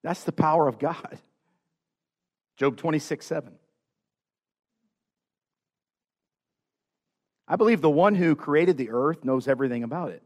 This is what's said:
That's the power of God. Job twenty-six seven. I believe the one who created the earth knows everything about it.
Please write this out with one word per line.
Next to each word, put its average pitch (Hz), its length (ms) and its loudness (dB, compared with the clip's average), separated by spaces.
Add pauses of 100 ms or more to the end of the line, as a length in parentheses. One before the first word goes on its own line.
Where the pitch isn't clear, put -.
That's - 220 -8
the 165 80 -4
power 156 360 2
of 123 100 -6
God. - 420 -8 (1400)
Job 135 200 -2
twenty-six 156 500 -4
seven. 143 300 -10 (4000)
I 160 60 0
believe 214 260 4
the 160 80 4
one 185 280 4
who 170 180 2
created 156 420 2
the 120 140 -6
earth 139 340 -2
knows 131 220 0
everything 123 380 -2
about 143 260 -8
it. 82 160 -16